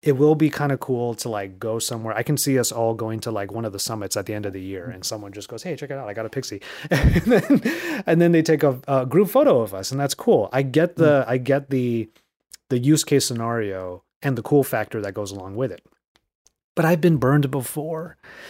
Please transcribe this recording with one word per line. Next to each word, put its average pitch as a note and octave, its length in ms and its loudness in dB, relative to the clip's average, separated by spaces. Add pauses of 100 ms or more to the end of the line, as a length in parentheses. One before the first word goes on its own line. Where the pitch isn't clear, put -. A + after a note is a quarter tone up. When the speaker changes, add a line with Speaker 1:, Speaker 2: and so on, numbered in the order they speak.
Speaker 1:
it D3 100 2
will D3 220 6
be D3+ 140 2
kinda C#3 300 -2
cool A#2+ 380 -4
to, - 120 -8
like, G2 300 -6
go A2+ 200 -4
somewhere. A2+ 380 -6
I A2+ 60 -2
can D3 160 0
see C3+ 200 2
us A2+ 140 0
all A2+ 220 0
going A2 260 -6
to, A#2 100 -6
like, G2+ 220 -6
one A2+ 140 -6
of G2+ 80 -6
the G2 40 -10
summits G#2+ 380 -6
at G2 80 -4
the G#2+ 80 -8
end G#2 140 -6
of F#2+ 80 -8
the F#2+ 80 -10
year, F#2 260 -10
and F#2 160 -14
someone G#2 280 -10
just G#2 180 -14
goes, A2+ 120 -14
"Hey, E3+ 140 -8
check C#3+ 140 -12
it C3+ 80 -8
out, A#2+ 100 -10
I G2+ 60 -8
got A2 100 -8
a A2+ 60 -8
Pixie." G#2+ 320 -8 (140)
<laughs> - 140 -10
And D#3+ 360 4
then, C#4+ 800 2
and E3+ 160 4
then E3+ 100 6
they E3 80 6
take D3+ 220 2
a, C3 260 2
a C3+ 160 2
group E3 240 4
photo B3+ 320 4
of G2 140 -4
us, F#2+ 160 -8
and C3+ 100 -4
that's C#3+ 140 -2
cool. B2+ 360 2
I C3+ 120 0
get D3 340 2
the, D3 300 6
Speaker 2:
Mm. - 20 -10
Speaker 1:
I B2+ 80 0
get C3+ 320 0
the, A#2+ 400 -2 (600)
the B2 80 2
use D3 260 4
case C3+ 220 2
scenario G#2 760 -4 (200)
and C3+ 160 -2
the A2+ 40 -8
cool C#3+ 220 4
factor A2 380 -4
that G2+ 100 -8
goes G2 200 -8
along G2 240 -12
with B2 140 -4
it. E2+ 140 -16 (920)
But D#3+ 120 2
I've E3+ 160 2
been E3+ 160 4
burned C3+ 320 2
before D#3 680 -8 (340)